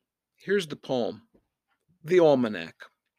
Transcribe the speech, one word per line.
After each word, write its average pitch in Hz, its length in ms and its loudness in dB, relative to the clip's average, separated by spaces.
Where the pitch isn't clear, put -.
here's 190 320 -4
the 143 80 -12
poem, 107 480 -6
"The 175 160 2
Almanac." 117 560 2